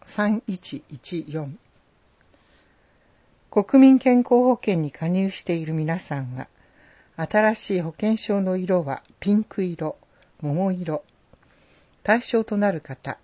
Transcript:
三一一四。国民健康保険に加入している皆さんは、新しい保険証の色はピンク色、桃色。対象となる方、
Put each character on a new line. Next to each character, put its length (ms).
三 400
一 440
一 400
四。 280
国 320
民 160
健 200
康 120
保 140
険 240
に 120
加 160
入 220
し 140
て 120
い 100
る 80
皆 260
さ 200
ん 160
は、 140
新 400
し 220
い 40
保 100
険 260
証 240
の 160
色 260
は 200
ピ 140
ン 100
ク 180
色、 340
桃 320
色。 320
対 180
象 240
と 140
な 120
る 120
方、 420